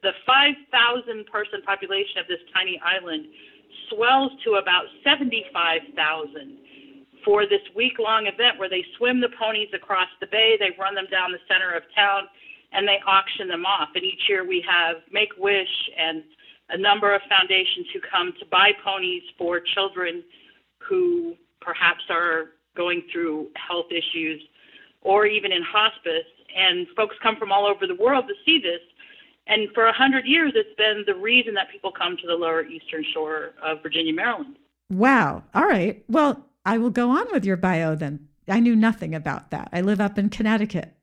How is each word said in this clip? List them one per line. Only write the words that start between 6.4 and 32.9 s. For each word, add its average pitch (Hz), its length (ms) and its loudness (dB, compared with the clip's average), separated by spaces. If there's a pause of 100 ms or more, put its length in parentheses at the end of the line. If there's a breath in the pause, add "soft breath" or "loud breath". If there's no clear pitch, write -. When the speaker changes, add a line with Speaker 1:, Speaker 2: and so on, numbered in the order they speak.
Speaker 1:
for 208 220 4
this 202 160 2 (120)
week-long 220 520 0
event 220 320 0
where 190 100 -4
they 185 160 -4 (140)
swim 247 220 2
the 240 180 0
ponies 214 360 -2
across 185 340 -2 (120)
the 190 60 -10
bay, 220 320 4
they 190 200 -2
run 196 160 -4
them 190 160 -6
down 180 220 0
the 175 160 -10
center 185 240 0
of 170 100 -4 (120)
town, 196 320 2 (460 loud breath)
and 196 140 0
they 202 200 2
auction 190 420 2
them 170 160 -4
off. 185 300 0
And 185 100 -4
each - 240 -2
year 185 180 0
we 180 220 -2
have 170 280 2 (140)
Make-A-Wish 196 640 0 (220)
and 160 260 -4 (480 soft breath)
a 190 80 -4
number 202 360 2
of 196 160 0
foundations 185 640 2
who 190 80 -6
come 180 360 -2
to - 80 -18
buy 196 260 4 (120)
ponies 185 380 -4 (160)
for 175 220 -2 (140)
children 185 480 -4 (560 soft breath)
who 349 560 0 (260)
perhaps 175 500 0
are 165 480 -2 (180)
going 175 340 -2
through 156 460 -4
health 170 340 -6
issues 156 520 -6 (580 soft breath)
or 208 260 4
even 208 260 0
in 175 100 -2
hospice. 165 640 -2 (280)
And 180 320 2 (100)
folks 214 260 0
come 220 140 2
from 214 140 -6
all 202 160 4
over 202 200 0
the 180 160 -4
world 262 260 4
to 403 60 -6 (100)
see 320 140 4
this. 175 240 -4 (680 loud breath)
And 214 260 0
for 226 120 4
a 226 60 6
hundred 262 340 2
years, 294 300 2
it's 214 200 -2
been 214 300 0
the 202 80 0
reason 220 400 0
that 190 160 -2
people - 220 -8
come 175 240 -4
to 175 100 -12
the 170 80 0
lower 165 300 -2
eastern 156 400 -10 (100)